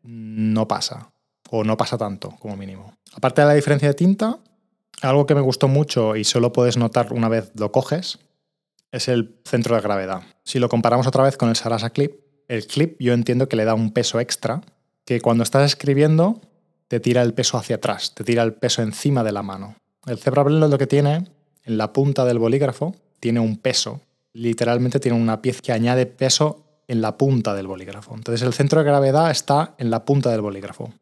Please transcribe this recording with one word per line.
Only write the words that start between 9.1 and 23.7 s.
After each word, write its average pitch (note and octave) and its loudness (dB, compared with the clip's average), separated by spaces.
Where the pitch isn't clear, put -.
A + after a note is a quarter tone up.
centro A#2 0
de G#2+ 2
gravedad. F#2+ -4
Si - -4
lo A#2+ 2
comparamos A#2+ 2
otra C3 2
vez C3+ 2
con A#2+ 0
el A2+ 0
Sarasa A2+ -4
Clip, - -2
el A2 -8
clip E3 -2
yo A#2+ 2
entiendo B2 2
que - -4
le A2 2
da A2+ 2
un A2 0
peso A#2 -2
extra, B2 -6
que A#2+ -2
cuando A#2 2
estás C#3 2
escribiendo D#3 2
te A#2+ -2
tira A#2+ 2
el A#2 2
peso B2 -2
hacia A2 -4
atrás, - -6
te G#2+ -14
tira A#2 0
el A2 0
peso A#2+ -2
encima A#2 0
de G#2+ -2
la G2+ -4
mano. G2 -12
El A#2 -8
Zebra C#3 0
Blend D3+ 4
lo C#3 2
que C3 0
tiene, D3 0
en A2+ -4
la G#2+ -4
punta C3+ 2
del A#2+ 2
bolígrafo, C3+ -2
tiene A#2 -2
un A2 -2
peso. - -4